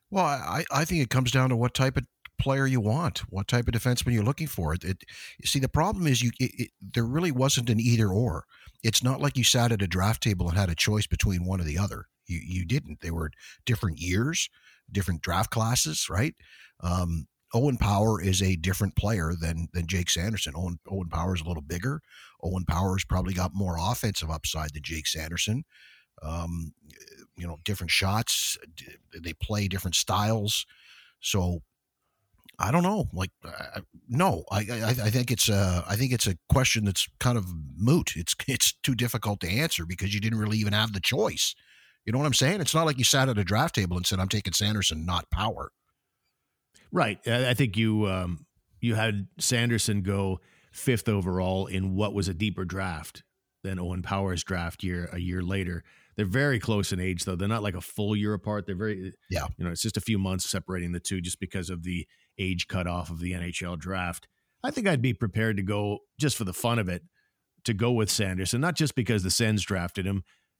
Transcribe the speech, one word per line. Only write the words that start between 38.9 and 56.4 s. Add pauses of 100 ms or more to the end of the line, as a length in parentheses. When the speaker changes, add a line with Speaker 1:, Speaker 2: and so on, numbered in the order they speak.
Speaker 1:
difficult
to
answer
because
you
didn't
really
even
have
the
choice. (500)
You
know
what
I'm
saying?
It's
not
like
you
sat
at
a
draft
table
and
said,
"I'm
taking
Sanderson,
not
Power." (1200)
Speaker 2:
Right.
I,
I
think
you,
um, (340)
you
had (120)
Sanderson
go (300)
fifth
overall
in
what
was
a
deeper
draft (400)
than
Owen
Power's
draft
year,
a
year
later. (340)
They're
very